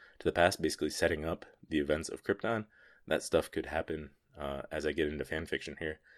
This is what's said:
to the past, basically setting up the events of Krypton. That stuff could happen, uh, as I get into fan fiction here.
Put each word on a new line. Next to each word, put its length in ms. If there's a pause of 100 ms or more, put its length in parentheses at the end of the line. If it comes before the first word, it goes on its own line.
(200)
to 60
the 60
past, 300
basically 280
setting 360
up 200 (220)
the 120
events 300
of 140
Krypton. 420 (420)
That 160
stuff 280
could 160
happen, 440 (280)
uh, 220 (100)
as 140
I 60
get 160
into 180
fan 200
fiction 340
here. 200 (180)